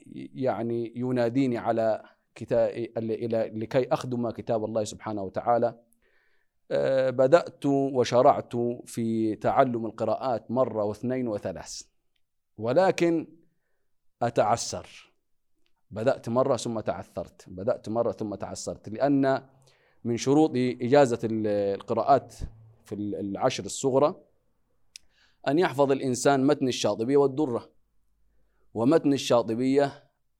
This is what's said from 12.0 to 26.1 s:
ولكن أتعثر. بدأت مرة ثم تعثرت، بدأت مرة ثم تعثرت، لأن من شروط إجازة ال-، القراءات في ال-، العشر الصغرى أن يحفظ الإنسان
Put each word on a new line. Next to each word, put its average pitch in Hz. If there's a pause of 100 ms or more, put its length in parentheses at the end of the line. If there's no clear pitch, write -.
ولكن 165 (960)
أتعثر. 113 (800)
بدأت 110
مرة 127
ثم 113
تعثرت، -
بدأت 95
مرة 113
ثم 101
تعثرت، 95
لأن 135 (640)
من 117
شروط 147
إجازة 127
ال-، 110
القراءات 104 (500)
في 107
ال-، 101
العشر 98
الصغرى 135 (1300)
أن 143
يحفظ 139
الإنسان 135